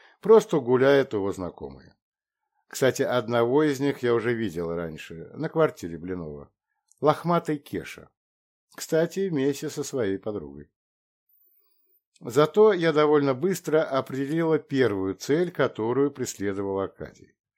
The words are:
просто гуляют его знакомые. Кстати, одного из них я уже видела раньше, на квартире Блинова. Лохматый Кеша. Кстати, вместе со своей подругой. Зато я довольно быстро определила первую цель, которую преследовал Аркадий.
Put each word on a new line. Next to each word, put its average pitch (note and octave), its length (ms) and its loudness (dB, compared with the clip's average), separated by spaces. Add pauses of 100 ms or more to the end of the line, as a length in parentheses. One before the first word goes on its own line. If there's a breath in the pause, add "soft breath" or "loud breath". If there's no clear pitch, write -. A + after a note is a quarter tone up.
(200 soft breath)
просто G#3 400 6
гуляют C3 520 4
его G2 200 -2
знакомые. D#2 640 -12 (760)
Кстати, C3 340 0
одного A#2+ 600 2
из C#3 180 0
них C#3 220 -2
я A#2+ 120 2
уже A#2 200 0
видела E2+ 400 -4
раньше, E2 600 -10
на D#3 140 -6
квартире G2 500 -2
Блинова. D#2+ 520 -10 (500)
Лохматый D#3 580 0
Кеша. - 500 -12 (680)
Кстати, E3+ 540 -2
вместе C#3+ 420 -2
со C#3+ 140 -8
своей G2 340 -2
подругой. D2 520 -10 (1500)
Зато D#3 520 4
я E3 200 2
довольно D3 420 4
быстро D#3+ 500 0
определила C#3 760 -2
первую G2+ 560 0
цель, E3+ 380 -2
которую B2+ 580 0
преследовал G2 680 -4
Аркадий. - 540 -10 (240)